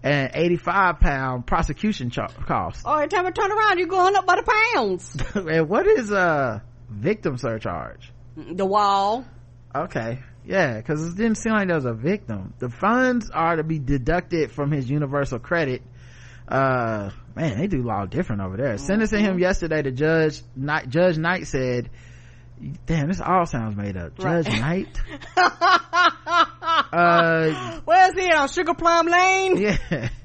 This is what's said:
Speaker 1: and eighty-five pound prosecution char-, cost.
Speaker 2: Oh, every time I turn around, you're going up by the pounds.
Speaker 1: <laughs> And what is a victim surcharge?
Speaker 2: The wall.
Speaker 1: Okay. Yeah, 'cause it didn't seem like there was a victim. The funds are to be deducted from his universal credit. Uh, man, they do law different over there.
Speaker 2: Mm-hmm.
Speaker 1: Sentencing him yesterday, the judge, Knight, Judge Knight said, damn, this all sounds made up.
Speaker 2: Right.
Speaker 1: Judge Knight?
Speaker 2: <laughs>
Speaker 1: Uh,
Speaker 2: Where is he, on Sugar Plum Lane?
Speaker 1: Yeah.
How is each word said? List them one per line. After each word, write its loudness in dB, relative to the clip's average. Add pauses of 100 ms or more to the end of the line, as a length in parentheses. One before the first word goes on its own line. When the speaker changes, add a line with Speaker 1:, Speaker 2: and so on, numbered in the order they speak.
Speaker 1:
and 0
eighty-five 2
pound 0
prosecution -2
char-, -4
cost. -4
Speaker 2:
Oh, 0
every 0
time 0
I -2
turn -2
around, 2
you're -2
going 4
up 2
by 4
the 0 (220)
pounds. -2 (180)
Speaker 1:
<laughs> -
And 0
what 2
is 4
a 2 (280)
victim -2
surcharge? -6 (240)
Speaker 2:
The -4
wall. 2 (500)
Speaker 1:
Okay. -4 (240)
Yeah, 0
'cause -4
it -8
didn't 0
seem -2
like 0
there 2
was -2
a -2
victim. -4
The -6
funds 0
are 0
to -2
be -2
deducted 0
from -2
his -2
universal -2
credit. -2 (680)
Uh, 0 (260)
man, -2
they 0
do 0
law -2
different -4
over -6
there. -2
Speaker 2:
Mm-hmm. -8
Speaker 1:
Sentencing 0
him 0
yesterday, 0
the -2
judge, 0 (140)
Knight, -4
Judge 2
Knight -2
said, -2 (960)
damn, 0
this -2
all 2
sounds -4
made -4
up. -10
Speaker 2:
Right. 0
Speaker 1:
Judge -2
Knight? -4 (360)
Speaker 2:
<laughs> 2 (1080)
Speaker 1:
Uh, 2
Speaker 2:
Where 6
is -2
he, 2
on 4
Sugar -2
Plum 2
Lane? 4
Speaker 1:
Yeah. -2 (160)